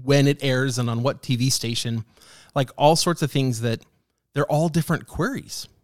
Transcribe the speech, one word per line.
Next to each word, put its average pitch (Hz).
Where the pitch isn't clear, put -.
when 139
it 143
airs 131
and 120
on 117
what 117
T 127
V 123
station, 117
like, 139
all 156
sorts 170
of 143
things 127
that 117
they're -
all 156
different 160
queries. -